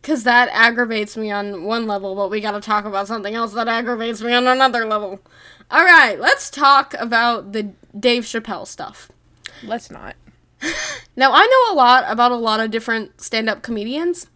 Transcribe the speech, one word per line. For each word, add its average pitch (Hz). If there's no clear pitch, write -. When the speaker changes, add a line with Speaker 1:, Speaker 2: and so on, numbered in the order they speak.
Speaker 1:
'Cause 277
that 240
aggravates 226
me 214
on 202
one 226
level, 196
but 196
we 214
gotta 208
talk 208
about 196
something 208
else 233
that 226
aggravates 226
me 240
on 247
another 254
level. 208
All 311
right, 294
let's 349
talk 277
about 233
the 208
Dave 240
Chappelle 220
stuff. -
Speaker 2:
Let's 226
not. -
Speaker 1:
<laughs> 294
Now, 269
I 415
know 494
a -
lot 254
about 240
a 247
lot 220
of 220
different 226
stand-up 220
comedians. 254